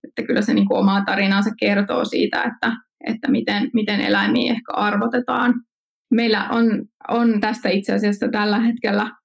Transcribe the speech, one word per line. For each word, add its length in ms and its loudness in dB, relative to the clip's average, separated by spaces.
Että 200 -10
kyllä 140 0
se 120 0
niinku 220 2
omaa 300 2
tarinansa 440 0
kertoo 460 0
siitä, 380 -2
että, 340 -4
että 240 -2
miten, 420 0
miten 280 0
eläimiä 500 0
ehkä 220 -6
arvotetaan. 800 0
Meillä 380 2
on, 160 2
on 340 2
tästä 280 -2
itse 240 0
asiassa 380 0
tällä 280 0
hetkellä 520 0